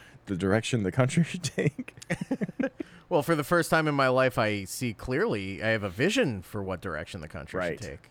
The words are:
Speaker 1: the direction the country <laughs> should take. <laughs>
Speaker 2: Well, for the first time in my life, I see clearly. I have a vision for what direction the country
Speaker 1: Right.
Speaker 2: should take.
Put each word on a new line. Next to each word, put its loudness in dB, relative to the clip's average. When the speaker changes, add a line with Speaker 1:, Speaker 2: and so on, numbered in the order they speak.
Speaker 1:
the -2
direction 2
the 0
country 4
<laughs> -8
should -10
take. -2
<laughs> -4
Speaker 2:
Well, 4
for 2
the 0
first 2
time 4
in 2
my 4
life, 4
I 0
see -6
clearly. -2
I 2
have 2
a 0
vision 0
for -8
what -4
direction -8
the -10
country -10
Speaker 1:
Right. -2
Speaker 2:
should -6
take. -16